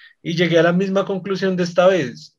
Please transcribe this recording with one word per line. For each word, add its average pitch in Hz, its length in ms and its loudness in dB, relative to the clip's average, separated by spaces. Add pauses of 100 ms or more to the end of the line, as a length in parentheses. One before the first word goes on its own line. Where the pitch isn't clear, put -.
(220)
y 165 140 -8
llegué 165 220 2
a 160 40 4
la 170 100 4
misma 190 320 0
conclusión 190 520 -4
de 180 80 0
esta 180 240 2
vez. 147 500 -4